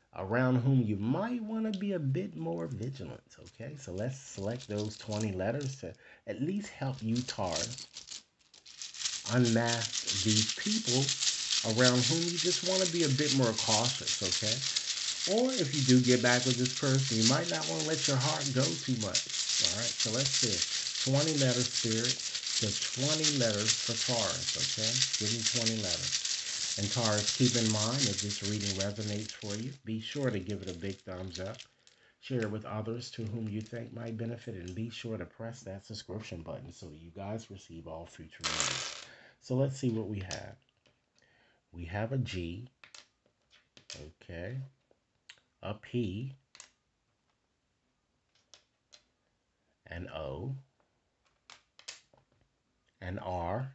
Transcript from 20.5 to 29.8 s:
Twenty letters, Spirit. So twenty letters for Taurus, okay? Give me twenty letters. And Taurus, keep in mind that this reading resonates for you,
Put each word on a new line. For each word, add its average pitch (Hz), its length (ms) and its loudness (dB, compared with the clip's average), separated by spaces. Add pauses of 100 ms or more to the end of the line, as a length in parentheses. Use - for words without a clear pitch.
Twenty 147 280 4
letters, 123 300 4
Spirit. 117 460 0 (420)
So 110 140 2 (320)
twenty 151 360 2
letters 107 360 4
for - 240 0
Taurus, 104 640 0
okay? 110 320 0 (260)
Give 107 140 0
me 117 100 -2
twenty 113 380 0
letters. 87 440 -2 (520)
And 101 140 0
Taurus, 107 460 2
keep 123 180 6
in 113 160 4
mind 113 300 2
that 101 180 2
this 101 240 -4
reading 101 340 0
resonates 104 540 -2
for 104 240 -8
you, 120 160 -6 (140)